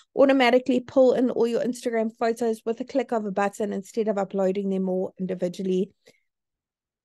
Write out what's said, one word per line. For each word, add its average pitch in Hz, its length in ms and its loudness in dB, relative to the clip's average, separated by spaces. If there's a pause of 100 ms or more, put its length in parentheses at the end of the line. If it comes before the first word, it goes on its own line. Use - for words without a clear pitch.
(140)
automatically 254 680 4
pull 254 340 4
in 247 160 2
all 233 160 0
your 226 160 -2
Instagram 226 560 -4
photos 226 480 -2
with 226 140 -4
a 247 40 -6
click 247 280 -4
of 220 120 -2
a 208 60 -6
button 202 420 -2
instead 202 360 -4
of 196 100 -2
uploading 196 500 -2
them 190 220 -2
all 185 280 -4
individually. 185 760 -4 (1120)